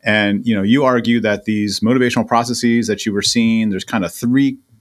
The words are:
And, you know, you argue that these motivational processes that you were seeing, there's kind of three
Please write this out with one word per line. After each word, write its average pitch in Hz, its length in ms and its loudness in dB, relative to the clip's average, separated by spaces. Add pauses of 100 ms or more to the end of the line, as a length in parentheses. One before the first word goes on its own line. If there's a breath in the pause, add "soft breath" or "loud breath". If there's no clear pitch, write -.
And, 104 440 0
you 113 80 2
know, 101 80 -2
you 123 220 2
argue 120 360 2
that 104 260 -2
these 104 340 -2
motivational 123 480 0
processes 120 600 0
that 101 180 -4
you 110 80 -2
were 101 80 -2
seeing, 113 480 0
there's 95 140 -6
kind 113 200 -4
of 113 80 -6
three 131 460 0 (220)